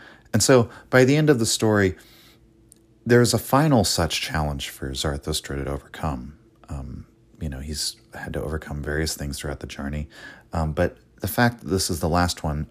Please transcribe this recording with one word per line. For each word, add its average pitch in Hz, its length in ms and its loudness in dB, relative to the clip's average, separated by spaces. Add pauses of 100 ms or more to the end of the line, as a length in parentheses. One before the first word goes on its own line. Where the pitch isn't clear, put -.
(340)
And - 80 6
so 123 280 6 (200)
by 131 160 8
the 139 100 6
end 151 140 4
of 131 100 6
the 113 60 2
story, 104 500 2 (1120)
there's 120 280 6
a 117 60 0
final 135 440 2
such - 360 0
challenge 73 500 -4
for - 240 -10
Zarathustra 71 680 -6
to 67 80 -6
overcome. 71 680 -8 (320)
Um, 65 360 -10 (340)
you 78 100 -6
know, 67 100 -8
he's 73 360 -6 (180)
had - 200 -12
to - 80 -4
overcome 76 400 -6
various 73 340 -4
things 71 220 -8
throughout 71 220 -8
the 71 80 -10
journey. 71 420 -8 (420)
Um, 80 220 -2
but 87 240 -2 (240)
the 104 60 -4
fact 117 340 0
that - 80 -12
this 95 200 0
is 87 100 -4
the 85 100 -2
last 87 340 0
one, 76 280 -4